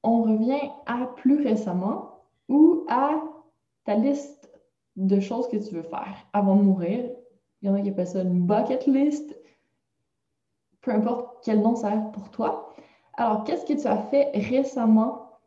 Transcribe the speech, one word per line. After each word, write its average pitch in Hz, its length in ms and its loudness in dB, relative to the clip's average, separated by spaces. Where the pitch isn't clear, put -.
On 226 200 2
revient 233 460 0
à 240 200 -4
plus 285 260 2
récemment 208 840 -4
ou 311 400 6
à 285 320 0
ta 208 100 0
liste 277 560 -4
de 190 240 2
choses 240 260 -4
que 220 80 -6
tu 208 180 -6
veux 165 100 -8
faire - 500 -12
avant 196 240 4
de 202 60 6
mourir. 190 460 0
Il 196 80 -4
y - 20 2
en 196 40 2
a 202 60 -2
qui 202 80 -2
appellent 185 180 -4
ça 190 160 -4
une 180 220 2
bucket 254 420 0
list. 285 500 0
Peu 254 100 -4
importe 214 520 -2
quel 214 180 2
nom 226 160 2
ça 208 140 -4
a 220 60 0
pour 214 320 -8
toi. - 360 -6
Alors, 214 300 0
qu'est-ce - 220 -4
que 277 140 -2
tu - 80 -4
as 214 100 0
fait 277 360 0
récemment 226 1120 0